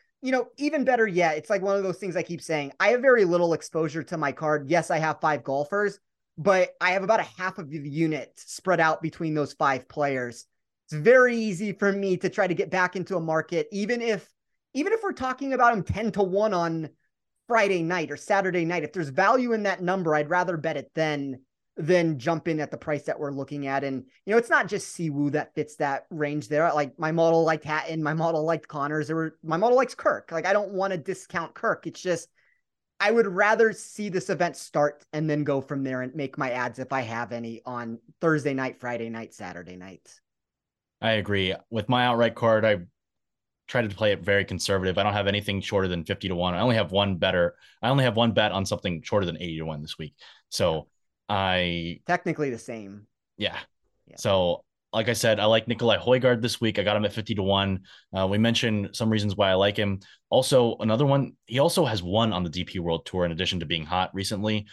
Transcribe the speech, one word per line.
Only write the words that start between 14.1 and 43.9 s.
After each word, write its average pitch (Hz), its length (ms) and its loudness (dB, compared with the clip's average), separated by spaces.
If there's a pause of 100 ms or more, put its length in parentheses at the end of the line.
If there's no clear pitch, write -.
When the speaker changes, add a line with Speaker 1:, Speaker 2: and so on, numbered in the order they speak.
Speaker 1:
even 349 200 -2
if 440 100 0
we're 392 100 -4
talking 262 400 -6
about 247 200 6
him 202 100 -2
ten 208 300 -4
to 202 100 0
one 196 320 2
on 165 360 -2 (580)
Friday 202 340 2
night 165 280 -2
or 143 60 -8
Saturday 185 480 0
night. 165 200 -2
If 147 80 -10
there's 165 160 -4
value 226 440 4
in 214 120 -2
that 185 180 -2
number, 175 320 0
I'd 151 160 0
rather 180 260 0
bet 156 200 -4
it 127 180 -10
then 143 460 -2 (360)
than 165 420 2
jump 156 300 -4
in 156 120 -2
at 143 100 -6
the 147 60 -8
price 151 260 -6
that - 160 -6
we're 143 140 -6
looking 139 340 -8
at. 135 180 -2
And, 131 200 -6 (200)
you 190 60 -8
know, 226 80 4
it's 233 100 0
not 277 200 2
just - 280 -8
Siwoo 147 360 -2
that 147 220 -4
fits 147 220 -6
that 139 340 -4
range 147 380 -4
there. 151 240 2
Like, 143 260 -2
my 156 140 -2
model 165 320 4
liked 160 200 0
Hatton, 156 380 -4
my 151 120 -2
model 160 300 0
liked 160 240 -2
Connors, 147 400 -4
there 160 80 -2
were, 160 260 -4
my 160 140 -2
model 240 200 4
likes 262 180 2
Kirk. - 380 -2
Like, 165 140 -4
I 190 60 2
don't 202 200 0
wanna 190 240 -2
discount 170 560 -8
Kirk. - 340 -4
It's 165 140 -12
just, 180 280 -4 (680)
I 202 120 2
would 226 160 4
rather 208 460 4
see - 360 -10
this 185 220 -4
event 170 260 0
start - 560 -2
and 156 160 -2
then 147 160 0
go 139 160 0
from 139 220 -6
there 131 200 -4
and 131 120 -10
make 139 240 -8
my 131 140 -2
ads 123 260 -4
if 127 140 -8
I 135 100 -2
have 117 300 -6
any 117 340 -8
on 120 320 -8 (220)
Thursday 147 340 0
night, 131 260 -6
Friday 117 300 -6
night, 113 240 -12
Saturday 90 420 -14
night. 90 320 -20 (920)
Speaker 2:
I 113 100 2
agree. 98 420 0 (140)
With 113 220 -4
my 123 160 4
outright 117 280 2
card, 110 300 4
I 107 140 4 (880)
try 123 140 0
to 101 120 -4